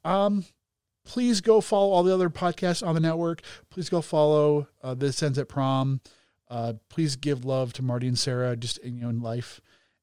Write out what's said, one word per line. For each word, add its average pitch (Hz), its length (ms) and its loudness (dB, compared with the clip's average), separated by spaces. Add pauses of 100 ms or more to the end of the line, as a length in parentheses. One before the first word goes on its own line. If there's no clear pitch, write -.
um, 196 400 2 (580)
please 240 380 0
go 220 200 6
follow 202 300 2
all 180 140 4
the 185 100 4
other 180 160 2
podcasts 180 560 -2
on 165 80 0
the 165 60 2
network. 165 420 -2 (280)
Please 175 180 -8
go 175 120 0
follow, 151 680 4 (140)
uh, 131 120 -8
This 131 260 -2
Ends 139 160 0
at 139 120 -4
Prom. 135 520 0 (480)
Uh, 117 260 -6 (140)
please 147 280 -2
give 135 280 -2
love 131 280 -2
to 131 100 -10
Marty 123 240 -2
and 127 100 0
Sarah, 123 400 -2
just, 117 280 -8
you 123 80 -8
know, 120 160 -8
in 117 120 -4
life. 117 400 -8 (420)